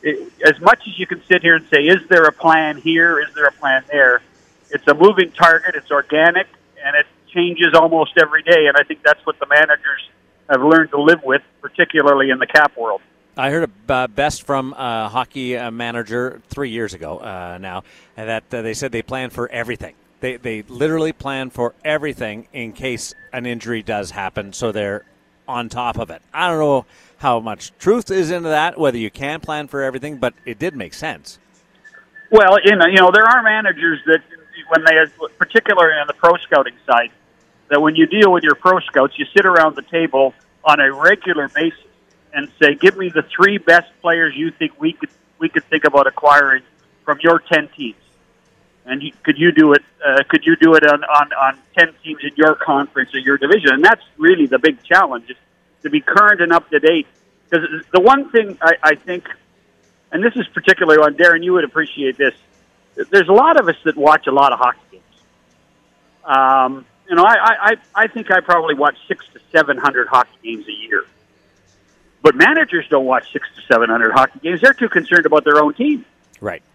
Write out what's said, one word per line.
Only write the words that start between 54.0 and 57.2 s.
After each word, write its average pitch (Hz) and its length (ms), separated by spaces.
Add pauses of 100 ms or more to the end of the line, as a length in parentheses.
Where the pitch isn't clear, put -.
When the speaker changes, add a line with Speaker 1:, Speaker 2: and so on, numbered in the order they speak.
Speaker 1:
really 170 280
the 127 140
big 147 240
challenge: 160 460
is 127 80 (460)
to 156 60
be 147 120
current 202 400
and 170 100
up 170 180
to 147 100
date. 156 280 (420)